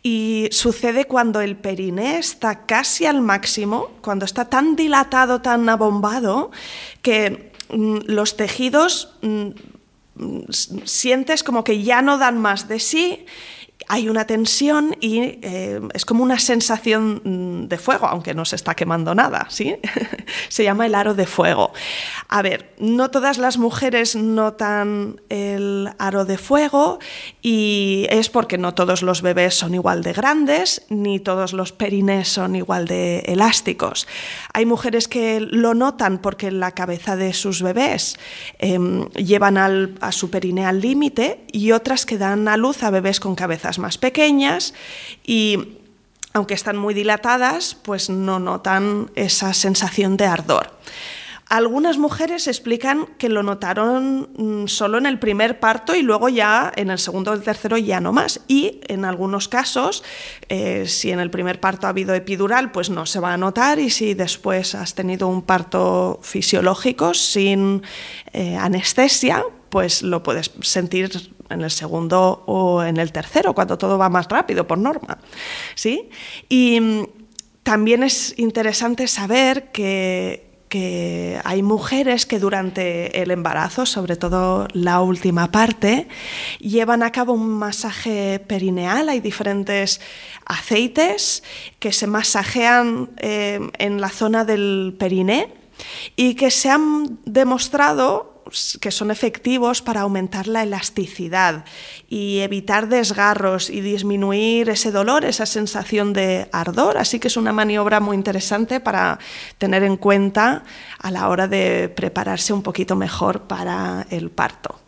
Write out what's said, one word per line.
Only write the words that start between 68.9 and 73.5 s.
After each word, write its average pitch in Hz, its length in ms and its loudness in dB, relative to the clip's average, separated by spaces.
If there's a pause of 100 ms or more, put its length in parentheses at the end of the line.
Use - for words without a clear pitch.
pues 185 320 2
lo 175 200 -2
puedes 156 300 -2 (100)
sentir 185 480 0 (380)
en 170 140 -4
el 160 80 -4
segundo 170 760 0
o 180 360 2
en 165 140 0
el 165 160 -2
tercero, - 420 0